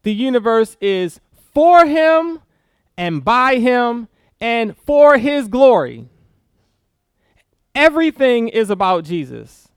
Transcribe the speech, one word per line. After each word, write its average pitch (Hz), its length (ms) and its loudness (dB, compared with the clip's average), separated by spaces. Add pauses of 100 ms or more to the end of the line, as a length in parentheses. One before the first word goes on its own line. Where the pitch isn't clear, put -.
The 214 120 -4
universe 226 640 -2
is 185 400 -4 (320)
for 339 340 6
him 320 540 0 (560)
and 165 280 -6
by 254 320 0
him 240 520 -2 (320)
and 233 360 -4
for 294 420 4
his 277 300 -4
glory. 170 600 0 (1700)
Everything 269 720 0
is 214 220 -4
about 185 340 -2
Jesus. 131 720 -12